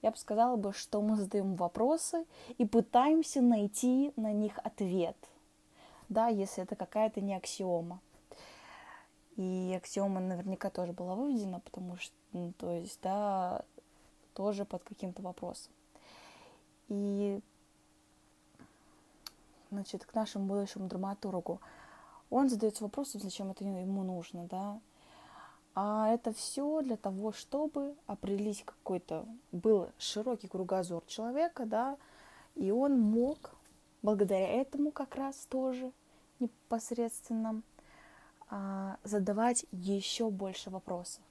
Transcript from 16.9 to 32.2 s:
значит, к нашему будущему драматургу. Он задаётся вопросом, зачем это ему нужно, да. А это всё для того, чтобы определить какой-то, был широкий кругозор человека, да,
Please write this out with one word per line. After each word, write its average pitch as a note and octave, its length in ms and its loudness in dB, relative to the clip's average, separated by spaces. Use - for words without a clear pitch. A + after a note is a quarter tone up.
значит, G3+ 360 -8
к - 100 -20
нашему G#3+ 300 -2
будущему G3 420 -2
драматургу. F#3 720 -4
Он C4+ 200 6
задаётся A3 340 2
вопросом, G#3+ 380 -4
зачем G3 300 -6
это F#3+ 120 -8
ему F#3+ 400 -2
нужно, F3 420 -6
да. G3+ 340 -6
А G#3+ 280 2
это A#3 240 2
всё D4 480 -2
для B3 160 -2
того, G3 340 -4
чтобы C#4+ 640 -4
определить G3+ 580 -2
какой-то, - 640 -6
был F#3 340 4
широкий - 520 -4
кругозор F3+ 560 -2
человека, C4+ 600 -2
да, A#3+ 320 0